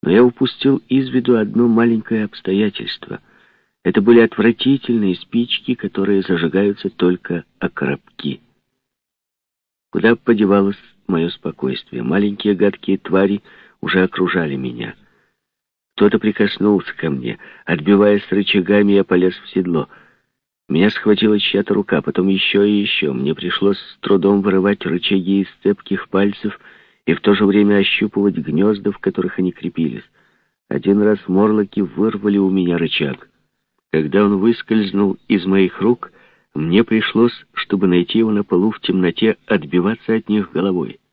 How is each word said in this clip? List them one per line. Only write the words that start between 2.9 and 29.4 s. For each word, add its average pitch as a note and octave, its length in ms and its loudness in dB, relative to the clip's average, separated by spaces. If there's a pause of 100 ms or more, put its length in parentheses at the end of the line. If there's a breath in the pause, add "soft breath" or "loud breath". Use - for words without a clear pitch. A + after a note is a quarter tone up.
Это F#2+ 180 0
были A#2 180 6
отвратительные A2+ 960 0
спички, - 600 -4
которые G2 460 -2
зажигаются F#2 680 -2
только F2+ 560 -2 (140)
о F#2 100 -4
коробки. - 720 -8 (1500)
Куда A2+ 240 2
подевалось G2+ 600 2 (300)
моё E2+ 220 -2
спокойствие? C2 760 -10
Маленькие G2+ 520 -2
гадкие G2 420 -2
твари F#2+ 440 0 (400 soft breath)
уже F#2 220 0
окружали E2+ 520 -2
меня. A#1+ 400 -10 (1000)
Кто-то G#2+ 220 2
прикоснулся G#2 800 0
ко D#2+ 140 -6
мне. B1 300 -6 (260 loud breath)
Отбиваясь G2+ 640 2
рычагами, G2+ 640 2
я G2 100 4
полез F2+ 320 2
в - 140 -20
седло. F2 400 -2 (800 soft breath)
Меня G2 220 2
схватила G#2+ 480 2
чья-то G2 340 -2
рука, G2+ 280 0
потом - 280 -2
ещё G2 340 0
и G#2 80 2
ещё. G2+ 420 -2
Мне C2+ 220 -4
пришлось G2 420 -2
с - 220 -20
трудом G2+ 420 2
вырывать F#2+ 440 0
рычаги G2+ 560 -2
из F#3 60 -4 (140)
цепких - 460 -4
пальцев G#2 500 -2 (480 soft breath)
и - 100 0
в - 60 -12
то G2+ 120 2
же G2+ 120 2
время G2+ 320 4
ощупывать G2+ 580 0
гнёзда, G2 560 -2
в - 80 -12
которых F#2 400 -4
они F#2 120 -2